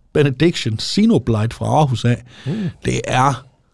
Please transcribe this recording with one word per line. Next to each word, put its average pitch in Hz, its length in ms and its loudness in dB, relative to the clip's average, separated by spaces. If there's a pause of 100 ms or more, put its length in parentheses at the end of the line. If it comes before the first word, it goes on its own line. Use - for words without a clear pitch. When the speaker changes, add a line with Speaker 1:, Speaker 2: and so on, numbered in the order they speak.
(120)
Speaker 1:
Benediction, 143 680 0
Xenoblade 123 760 0
fra 113 120 -8
Aarhus 127 380 0
af. 120 180 0 (240)
Speaker 2:
Mm. 139 60 -4 (320)
Speaker 1:
Det 127 200 -2
er 131 400 0 (300)